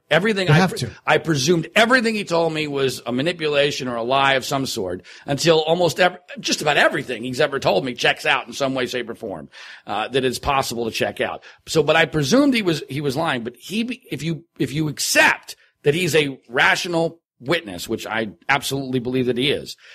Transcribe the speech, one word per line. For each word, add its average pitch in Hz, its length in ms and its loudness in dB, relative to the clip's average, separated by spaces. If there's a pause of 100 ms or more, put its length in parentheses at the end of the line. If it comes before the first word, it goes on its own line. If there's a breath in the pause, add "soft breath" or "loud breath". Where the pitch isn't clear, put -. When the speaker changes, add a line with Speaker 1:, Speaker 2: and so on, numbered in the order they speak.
Speaker 1:
Everything 190 380 2
Speaker 2:
You 151 60 6
Speaker 1:
I 151 40 6
Speaker 2:
have 180 120 4
Speaker 1:
pre-, - 100 -8
Speaker 2:
to. 117 120 -6 (140)
Speaker 1:
I 156 120 4
presumed 156 580 2
everything 226 400 4
he 208 80 -2
told 165 300 0
me 156 160 -2
was 135 360 0
a 117 60 -4
manipulation 147 800 0
or 120 80 -4
a 113 60 -2
lie 135 320 2
of 127 100 -2
some 135 200 -2
sort 90 360 -6 (240 loud breath)
until 156 380 4
almost 170 360 2
ev-, 180 200 2 (200)
just - 220 -4
about 151 160 2
everything 135 480 0
he's 127 160 -2
ever 139 180 0
told 180 240 0
me 127 100 -6
checks 147 320 0
out 131 220 0
in 117 60 -14
some 131 200 -2
way, 127 120 -2
shape, 117 240 -6
or 110 60 -10
form, 87 340 -10 (360 loud breath)
uh, 104 220 -4
that 123 160 0
it's 127 160 0
possible 127 460 -2
to 110 60 -6
check 107 280 -8
out. 92 240 -4 (240 loud breath)
So, 156 160 2
but 156 140 4
I 165 80 4
presumed 220 480 2
he 226 80 0
was, 170 280 0
he 139 120 -6
was 139 160 -2
lying. 147 260 -2
But 123 140 -10
he, 220 260 -6
be-, 254 260 -10
if 139 140 -8
you, 160 220 -6 (120)
if 131 140 -2
you 151 160 -2
accept - 680 0 (260 soft breath)
that 147 100 4
he's 165 220 0
a 139 320 0
rational 165 720 0 (220)
witness, 120 480 -4
which 110 180 -4
I 110 220 -4 (180)
absolutely 135 540 -2
believe 127 240 -2
that 120 120 0
he 135 140 0
is, 78 240 -6 (200 loud breath)